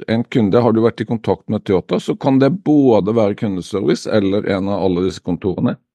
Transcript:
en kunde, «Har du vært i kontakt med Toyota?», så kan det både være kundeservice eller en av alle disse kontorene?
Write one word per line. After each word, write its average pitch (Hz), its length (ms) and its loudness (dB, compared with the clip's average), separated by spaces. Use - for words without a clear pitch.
en 117 160 0
kunde, 117 380 2
«Har 120 100 4
du 110 140 2
vært 113 160 -2
i 110 80 -8
kontakt 107 400 -4
med 107 160 -4
Toyota?», 104 340 0
så 160 160 -6
kan 135 240 2
det 139 240 2
både 117 520 4
være 104 200 0
kundeservice 104 720 -4
eller 101 380 0
en 98 240 -2
av 95 160 -2
alle 92 240 0
disse - 140 -10
kontorene? - 540 -2